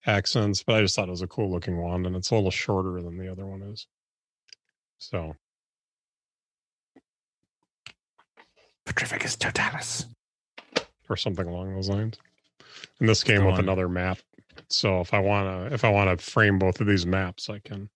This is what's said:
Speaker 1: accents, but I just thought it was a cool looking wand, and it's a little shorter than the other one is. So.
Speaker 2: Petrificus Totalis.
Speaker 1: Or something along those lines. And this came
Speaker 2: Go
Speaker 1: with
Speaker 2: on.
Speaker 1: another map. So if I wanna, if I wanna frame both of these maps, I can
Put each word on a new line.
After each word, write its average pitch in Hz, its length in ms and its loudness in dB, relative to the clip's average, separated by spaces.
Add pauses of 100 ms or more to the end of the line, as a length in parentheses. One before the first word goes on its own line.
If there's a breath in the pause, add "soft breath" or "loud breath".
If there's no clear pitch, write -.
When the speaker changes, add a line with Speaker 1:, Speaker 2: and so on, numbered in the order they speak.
Speaker 1:
accents, 104 580 0
but 117 120 2
I 110 60 6
just 95 140 2
thought 98 120 0
it 90 40 -8
was 90 100 -6
a 92 60 -4
cool 104 240 -4
looking 87 260 -2
wand, 87 280 -2
and 90 100 -2
it's 92 160 -6
a 117 40 4
little 95 160 2
shorter 92 500 -2
than 87 160 -10
the 92 140 -10
other 95 140 -12
one 95 160 -12
is. 104 260 -14 (1120)
So. 80 360 -8 (3500)
Speaker 2:
Petrificus - 500 -4
Totalis. - 680 -4 (1040)
Speaker 1:
Or 101 60 -2
something 92 320 -4
along 92 260 -8
those 95 160 -4
lines. 107 280 -2 (800 loud breath)
And 110 80 4
this 110 160 4
came 107 180 4
Speaker 2:
Go 98 60 6
Speaker 1:
with 92 80 6
Speaker 2:
on. 92 60 2
Speaker 1:
another 92 260 0
map. 90 320 -2 (500)
So 95 320 2
if - 120 -2
I 104 60 2
wanna, 98 520 0
if 120 140 0
I 113 40 8
wanna 98 280 6
frame 101 420 4
both 95 220 2
of 104 60 2
these 95 180 4
maps, 92 440 -2
I 104 100 -8
can 101 360 -14